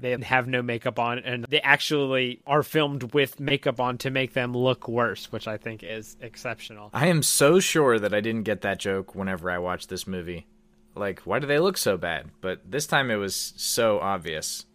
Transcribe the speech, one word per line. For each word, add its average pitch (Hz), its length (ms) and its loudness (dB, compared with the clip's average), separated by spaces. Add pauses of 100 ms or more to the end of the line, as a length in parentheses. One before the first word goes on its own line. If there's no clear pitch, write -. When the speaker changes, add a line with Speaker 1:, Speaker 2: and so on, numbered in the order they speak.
Speaker 1:
They 127 200 0
have 127 280 2
no 127 140 0
makeup 120 360 -2
on, 120 220 0
and 123 280 -6
they 147 120 4
actually 135 840 2
are 143 200 4
filmed 143 500 0
with 139 240 2
makeup 139 400 0
on 123 200 0
to 135 120 -4
make 131 220 -2
them 123 200 -2
look 123 360 2
worse, 117 420 -2
which 110 160 -8
I 107 120 -6
think 110 260 -12
is 110 360 -12
exceptional. 110 720 -12
Speaker 2:
I 120 140 0
am 165 160 4
so 156 380 6
sure 135 400 4
that 101 120 2
I 104 80 4
didn't 113 220 -2
get 101 200 -2
that 98 180 -2
joke 95 340 -4
whenever 95 340 -4
I 90 100 -2
watched 90 320 -4
this 92 180 -8
movie. 87 400 -8 (480)
Like, 98 240 -4
why 101 180 -2
do 139 80 -2
they 143 140 2
look 190 180 2
so 98 180 2
bad? 80 340 -4 (100)
But 92 300 -6
this 147 160 -4
time 135 240 0
it 107 60 0
was 98 400 -4
so 110 440 2
obvious. 82 760 -4